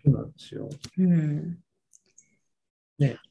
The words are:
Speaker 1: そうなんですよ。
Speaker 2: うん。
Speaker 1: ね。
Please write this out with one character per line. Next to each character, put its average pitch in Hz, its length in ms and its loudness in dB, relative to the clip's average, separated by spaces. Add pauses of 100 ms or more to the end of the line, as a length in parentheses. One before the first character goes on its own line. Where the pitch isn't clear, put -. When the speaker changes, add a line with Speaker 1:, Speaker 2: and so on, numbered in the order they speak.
Speaker 1:
そ 151 80 6
う - 20 6
な - 80 -4
ん - 40 -10
で - 120 -16
す - 160 -18
よ。 - 140 -10 (280)
Speaker 2:
う 185 60 2
ん。 160 560 0 (1400)
Speaker 1:
ね。 123 160 2 (140)